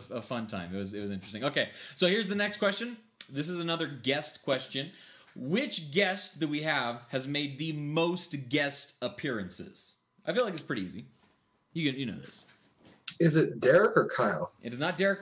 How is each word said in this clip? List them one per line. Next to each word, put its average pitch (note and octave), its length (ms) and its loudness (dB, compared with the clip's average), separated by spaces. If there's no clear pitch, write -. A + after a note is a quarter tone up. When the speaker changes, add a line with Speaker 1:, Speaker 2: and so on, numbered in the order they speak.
Speaker 1:
a A#2+ 120 -6
fun A2+ 240 -4
time. F#2 280 -6
It G2 40 -2
was, G2 160 -4
it G#2 60 -6
was G2+ 100 -4
interesting. G2+ 340 -6
Okay, C#3+ 260 0
so F#3 100 4
here's G3 220 2
the G3 60 -2
next G3+ 240 0
question. A3+ 380 0
This C#3+ 180 -4
is F3+ 120 -4
another E3 260 0
guest C#3 580 -4
question. C3+ 460 -2
Which D#3 580 -2
guest F#3+ 480 0
that D#3 80 0
we D3 140 -2
have B2+ 460 0
has C3 180 -2
made C#3+ 320 -2
the D#3+ 140 -4
most D3+ 760 0
guest C#3+ 540 0
appearances? - 920 -6
I D#3+ 60 -2
feel A#3+ 120 2
like G3 100 -4
it's D3 80 -8
pretty B2 200 -2
easy. F#2 240 -10
You, C#3+ 180 0
you C3 160 -4
know F2 120 -6
this. - 280 -14
Speaker 2:
Is D#3+ 160 8
it B2+ 240 4
Derek F3 360 8
or B2+ 120 6
Kyle? G2+ 440 0
Speaker 1:
It A#2 100 -8
is A#2+ 60 -10
not D#3 200 0
Derek G3 240 4